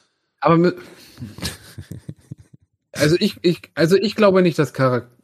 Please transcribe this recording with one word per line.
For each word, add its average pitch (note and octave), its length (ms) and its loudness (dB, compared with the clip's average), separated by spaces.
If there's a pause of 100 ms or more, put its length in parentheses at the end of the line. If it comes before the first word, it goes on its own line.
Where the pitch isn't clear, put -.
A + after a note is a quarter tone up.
(400)
Aber E3 180 2
mi-, F3 160 2 (1120)
<laughs> - 1040 -20
also D3+ 260 0
ich, G3+ 220 -2
ich, - 340 -2
also E3 220 2
ich G#3 180 -2
glaube F#3+ 280 4
nicht, E3+ 160 0
dass D3 160 -2
Charak-, B2 340 0 (160)